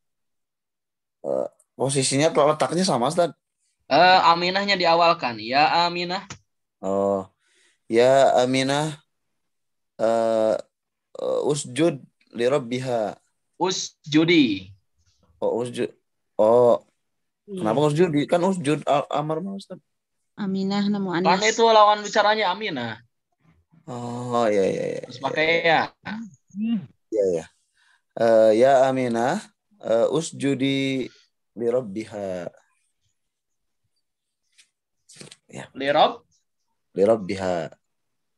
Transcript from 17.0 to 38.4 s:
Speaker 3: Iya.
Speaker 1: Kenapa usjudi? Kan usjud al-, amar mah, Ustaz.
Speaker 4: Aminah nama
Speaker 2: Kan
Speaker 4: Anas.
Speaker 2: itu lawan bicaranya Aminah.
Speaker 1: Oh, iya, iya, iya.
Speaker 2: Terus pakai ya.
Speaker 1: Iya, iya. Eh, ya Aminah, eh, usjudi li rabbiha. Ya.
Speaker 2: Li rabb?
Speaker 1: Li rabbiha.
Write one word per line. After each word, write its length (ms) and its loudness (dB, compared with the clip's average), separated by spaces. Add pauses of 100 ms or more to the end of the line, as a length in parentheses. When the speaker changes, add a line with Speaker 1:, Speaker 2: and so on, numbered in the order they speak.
Speaker 3:
Iya. 160 -10
Speaker 1:
Kenapa 240 0
usjudi? 400 0
Kan 160 0
usjud 440 -2
al-, 240 0
amar 280 -4
mah, 160 -10
Ustaz. 240 -16 (580)
Speaker 4:
Aminah 540 -4
nama 260 -4
Speaker 2:
Kan 240 2
Speaker 4:
Anas. 80 0
Speaker 2:
itu 160 0
lawan 380 6
bicaranya 500 0
Aminah. 480 -8 (840)
Speaker 1:
Oh, 600 -4
iya, 200 2
iya, 260 -2
iya. 140 -8
Speaker 2:
Terus 160 -18
pakai 240 -2 (180)
ya. 180 4 (1300)
Speaker 1:
Iya, 220 -2
iya. 160 -2 (720)
Eh, 400 6
ya 140 6 (120)
Aminah, 560 0 (400)
eh, 300 0
usjudi 960 -2 (500)
li 140 -6
rabbiha. 800 -6 (3000)
Ya. 240 -18
Speaker 2:
Li 160 -8
rabb? 360 2 (680)
Speaker 1:
Li 140 -2
rabbiha. 500 0 (840)